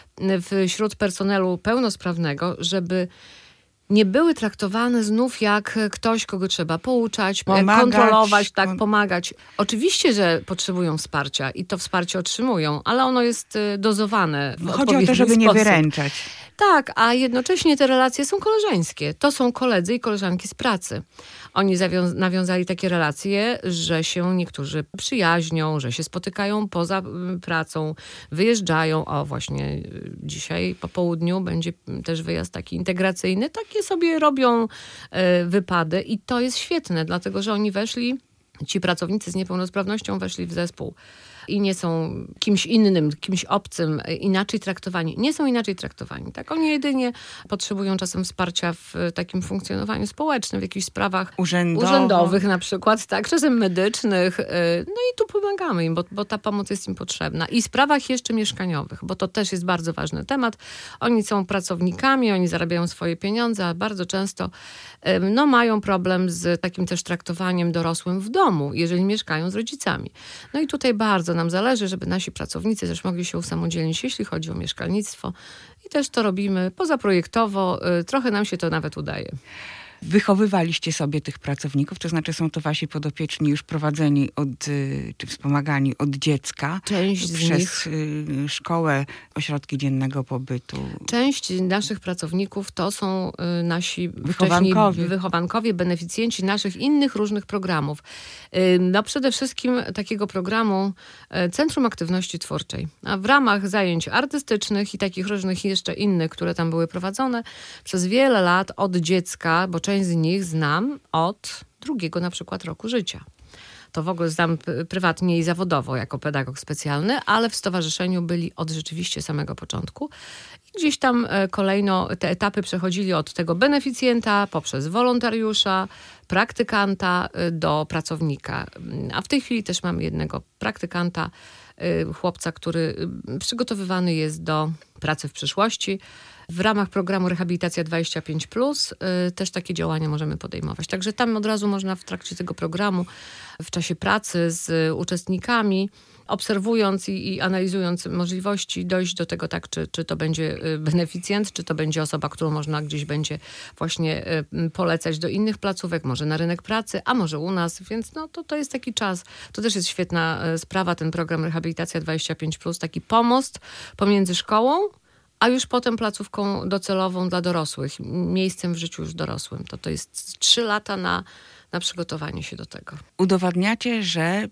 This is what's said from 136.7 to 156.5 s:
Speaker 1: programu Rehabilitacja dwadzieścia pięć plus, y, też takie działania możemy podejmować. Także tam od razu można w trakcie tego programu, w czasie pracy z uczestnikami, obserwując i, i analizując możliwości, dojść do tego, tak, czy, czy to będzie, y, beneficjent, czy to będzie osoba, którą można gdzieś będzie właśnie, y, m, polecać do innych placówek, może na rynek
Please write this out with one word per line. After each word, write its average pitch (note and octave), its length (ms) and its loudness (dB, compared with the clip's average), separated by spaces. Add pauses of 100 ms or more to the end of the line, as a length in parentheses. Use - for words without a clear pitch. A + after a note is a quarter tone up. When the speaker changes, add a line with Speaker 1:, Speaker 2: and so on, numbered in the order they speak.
Speaker 1:
programu F#3 400 0
Rehabilitacja F3 560 -2
dwadzieścia E3 380 -4
pięć D#3 240 -4
plus, C#4 460 -2 (360)
y, - 20 -4
też F#3 200 -4
takie - 240 -6
działania D#3+ 340 -2
możemy D3+ 280 -2
podejmować. - 500 -8
Także F#3 260 -4
tam A#3 240 0
od G#3 100 -2
razu G#3 220 0
można F#3+ 260 0
w F3+ 100 -10
trakcie - 320 -10
tego F3+ 180 -6
programu, F3 520 -2 (560)
w - 80 -14
czasie E3+ 260 -2
pracy F3 540 0
z D#3+ 460 0
uczestnikami, F#3+ 920 0 (360)
obserwując G3+ 840 0
i, F#3+ 260 -4
i - 60 -6
analizując F#3 640 0
możliwości, F3+ 800 -4
dojść F#3 280 0
do E3+ 120 -4
tego, E3 220 -6
tak, E3 220 -8
czy, D#3+ 160 -6
czy D#3+ 180 -6
to - 120 -6
będzie, D#3+ 480 -2 (100)
y, D3+ 40 -4
beneficjent, F3 760 0
czy E3+ 120 -8
to D#3+ 100 -4
będzie D#3 280 0
osoba, D3+ 260 -4
którą D#3+ 220 -4
można D3+ 320 -2
gdzieś D3 220 -6
będzie D3+ 340 -4 (400)
właśnie, D#3 480 -2
y, D#3 260 -2
m, E3 180 -2
polecać E3 480 -2
do D#3+ 100 -4
innych G#3 300 0
placówek, F3+ 460 -4
może C3+ 220 -2
na D#3 100 0
rynek E3+ 260 -2